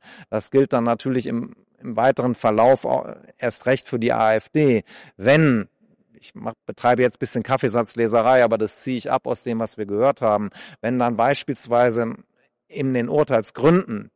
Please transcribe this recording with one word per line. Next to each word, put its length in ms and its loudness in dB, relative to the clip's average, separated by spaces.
Das 220 -6
gilt 240 2
dann 100 0
natürlich 420 -2
im, 280 -8
im 160 -12
weiteren 380 0
Verlauf 500 4
au-, 220 -2
erst 260 -6
recht 240 -2
für 100 -4
die 140 0
A 220 2
F 160 -4
D. 340 2
Wenn, 500 2
ich 220 -20
mach, 180 -12
betreibe 340 0
jetzt 160 2
ein 40 -12
bisschen 220 -6
Kaffeesatzleserei, 1000 2
aber 140 0
das 240 -6
ziehe 160 -6
ich 120 -8
ab 160 -2
aus 160 -6
dem, 180 -6
was 180 -8
wir 80 -6
gehört 340 0
haben, 300 0
wenn 160 -2
dann 180 -2
beispielsweise 960 0
in 240 -4
den 160 -2
Urteilsgründen, 1080 0